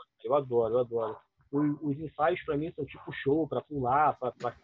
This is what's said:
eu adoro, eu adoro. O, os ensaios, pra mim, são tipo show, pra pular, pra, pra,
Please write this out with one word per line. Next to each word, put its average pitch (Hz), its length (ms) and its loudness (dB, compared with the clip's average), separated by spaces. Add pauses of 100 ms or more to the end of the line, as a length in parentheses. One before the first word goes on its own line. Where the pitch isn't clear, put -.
(240)
eu 120 120 0
adoro, 120 380 2
eu 123 40 4
adoro. 117 380 0 (360)
O, 147 380 0
os 139 80 -2
ensaios, 160 460 0
pra 151 120 -2
mim, 156 160 -4
são 147 140 -6
tipo - 260 -14
show, 147 360 0
pra 127 120 -2
pular, 139 580 0
pra, 123 140 -4
pra, 120 320 -6